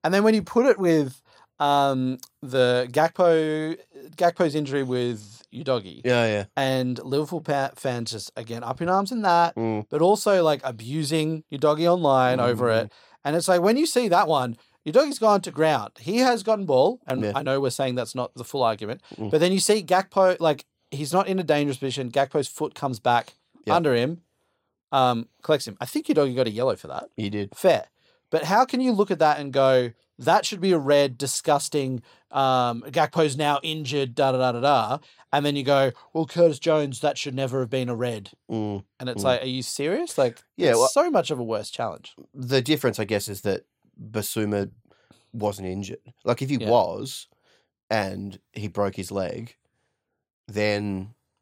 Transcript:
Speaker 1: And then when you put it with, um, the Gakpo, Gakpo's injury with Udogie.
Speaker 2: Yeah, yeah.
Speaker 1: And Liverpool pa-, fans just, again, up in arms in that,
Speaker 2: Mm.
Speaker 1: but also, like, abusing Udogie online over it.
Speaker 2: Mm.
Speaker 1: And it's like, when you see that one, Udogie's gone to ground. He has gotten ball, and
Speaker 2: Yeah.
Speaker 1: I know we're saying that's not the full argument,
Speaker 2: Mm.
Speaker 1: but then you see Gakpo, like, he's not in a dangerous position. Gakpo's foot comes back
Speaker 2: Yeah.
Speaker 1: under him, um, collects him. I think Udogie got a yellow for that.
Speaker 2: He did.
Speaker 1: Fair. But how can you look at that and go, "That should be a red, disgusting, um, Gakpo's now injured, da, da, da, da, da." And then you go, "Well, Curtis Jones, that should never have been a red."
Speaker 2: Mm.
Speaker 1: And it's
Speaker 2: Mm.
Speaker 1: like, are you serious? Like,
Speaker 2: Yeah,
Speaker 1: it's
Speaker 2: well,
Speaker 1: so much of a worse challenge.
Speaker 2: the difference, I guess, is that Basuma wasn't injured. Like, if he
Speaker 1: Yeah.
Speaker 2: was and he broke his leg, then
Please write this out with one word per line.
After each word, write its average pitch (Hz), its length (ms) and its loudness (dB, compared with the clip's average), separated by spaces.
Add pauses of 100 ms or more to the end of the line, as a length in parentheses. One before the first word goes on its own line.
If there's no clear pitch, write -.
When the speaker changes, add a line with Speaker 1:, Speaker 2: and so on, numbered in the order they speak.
Speaker 1:
And 165 100 0
then 202 100 4
when 220 120 6
you 214 80 2
put 247 240 2
it 254 120 4
with, 156 420 2 (380)
um, 139 580 2 (240)
the 123 500 2
Gakpo, 156 840 2 (380)
Gakpo's 170 400 2
injury 143 280 -2
with 120 580 -4 (120)
Udogie. 123 520 -6
Speaker 2:
Yeah, 120 220 4
yeah. 104 180 0 (100)
Speaker 1:
And 127 480 -2
Liverpool 147 380 -4
pa-, 139 340 -2
fans 120 360 -6
just, 107 240 -12
again, 117 280 -10
up 131 180 -8
in 170 80 -2
arms 190 220 0
in 233 120 -6
that, 170 320 4
Speaker 2:
Mm. 110 340 -4
Speaker 1:
but 151 120 0
also, 196 420 4
like, 147 200 2
abusing 151 880 -4
Udogie 151 400 2
online 131 480 4
over 120 300 0
it. 113 180 2
Speaker 2:
Mm. - 40 -18 (340)
Speaker 1:
And 143 100 -2
it's 170 120 -2
like, 175 140 4
when 208 160 4
you 311 80 0
see 247 220 0
that 175 200 4
one, 127 280 0 (320)
Udogie's 269 320 2
gone 208 220 4
to 185 100 -10
ground. 143 480 0
He 170 180 -4
has 247 260 2
gotten 214 220 0
ball, 151 420 4
and 127 140 -4
Speaker 2:
Yeah. 104 140 -2
Speaker 1:
I 131 80 -2
know 135 160 0
we're 135 120 0
saying 127 240 -2
that's 120 200 -6
not 123 200 -6
the 123 100 -12
full 135 180 -4
argument, 107 380 -4 (140)
Speaker 2:
Mm. 110 160 -8
Speaker 1:
but 156 80 2
then 175 120 4
you 190 80 2
see 214 240 2
Gakpo, 185 560 2
like, 156 260 0 (260)
he's 143 220 -6
not 185 140 2
in 190 120 -2
a 180 40 -4
dangerous 147 340 2
position. 127 340 -6
Gakpo's 139 360 0
foot - 280 -8
comes 131 240 -6
back 120 340 0 (320)
Speaker 2:
Yeah. 143 100 2
Speaker 1:
under 151 200 2
him, 139 260 -2 (680)
um, 123 360 2 (140)
collects 147 260 0
him. 101 140 -14
I - 60 -6
think - 180 -6
Udogie 143 300 2
got 123 120 0
a 110 40 -4
yellow 117 240 -2
for - 120 -18
that. 67 180 -10 (120)
Speaker 2:
He 104 140 -4
did. 101 240 -6
Speaker 1:
Fair. 160 320 2 (420)
But 160 140 0
how 202 220 4
can 254 160 -4
you 254 100 2
look 202 180 2
at 175 100 -2
that 151 200 4
and 139 140 -8
go, 131 380 4 (280)
"That 170 260 2
should 202 140 -6
be 185 140 2
a 165 40 4
red, 143 400 2
disgusting, 139 840 -2 (300)
um, 127 560 0
Gakpo's 151 500 0
now 147 260 0
injured, 143 520 -6
da, 135 180 2
da, 127 40 0
da, 127 160 0
da, 120 60 -6
da." 127 380 2 (340)
And 143 140 0
then 143 100 0
you 139 80 -4
go, 135 280 4 (200)
"Well, 160 140 -2
Curtis 170 340 2
Jones, 151 400 0
that 143 180 -2
should 139 180 -8
never 131 260 -2
have 120 80 -4
been 127 180 -2
a 120 80 -4
red." 113 360 -6 (200)
Speaker 2:
Mm. 104 320 -4 (160)
Speaker 1:
And 127 100 -8
it's 107 120 -6
Speaker 2:
Mm. 101 40 -2
Speaker 1:
like, 127 180 2
are 131 40 -6
you 131 140 -6
serious? 202 560 -6
Like, 123 260 0 (140)
Speaker 2:
Yeah, 156 140 4
Speaker 1:
it's 113 80 4
Speaker 2:
well, 127 100 6
Speaker 1:
so 339 200 2
much 240 220 0
of 135 80 -4
a 123 40 -4
worse 110 260 -6
challenge. - 460 -8 (180)
Speaker 2:
the 131 280 0
difference, 131 380 0
I 110 60 -2
guess, 104 240 -2
is 98 120 -12
that 98 240 -4 (360)
Basuma 104 720 -4 (600)
wasn't 101 380 -4
injured. 95 320 -8 (240)
Like, 120 160 -2
if 135 80 -6
he 139 80 -2
Speaker 1:
Yeah. 110 120 -4
Speaker 2:
was 107 580 -2 (600)
and 98 500 -4 (120)
he 107 160 -10
broke 101 280 -4
his 92 160 -10
leg, 98 440 -8 (920)
then 104 680 -4 (280)